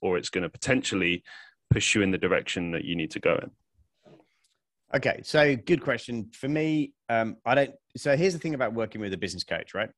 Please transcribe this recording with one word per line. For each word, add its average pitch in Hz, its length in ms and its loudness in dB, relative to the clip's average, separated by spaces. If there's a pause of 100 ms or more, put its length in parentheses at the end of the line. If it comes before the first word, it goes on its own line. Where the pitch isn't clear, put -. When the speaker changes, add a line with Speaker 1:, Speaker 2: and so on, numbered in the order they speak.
Speaker 1:
or 92 160 0
it's - 120 -4
gonna 87 200 -4
potentially 95 760 0 (480)
push - 240 4
you 104 80 6
in 95 80 4
the 92 80 0
direction 87 520 0
that 82 140 -4
you 85 100 -4
need 80 140 -2
to - 100 -8
go - 160 2
in"? - 160 -4 (1400)
Speaker 2:
Okay, 131 300 0
so 147 320 4
good 160 260 0
question. 117 520 -4
For - 140 -8
me, 156 460 0 (160)
um, 113 340 2
I 120 120 4
don't, 139 200 2 (220)
so 143 180 2
here's 180 180 2
the 165 60 -6
thing 156 140 -4
about 123 220 -2
working 110 260 -4
with 101 100 -4
a 95 60 -4
business 90 260 -6
coach, - 300 -6
right? 104 240 -4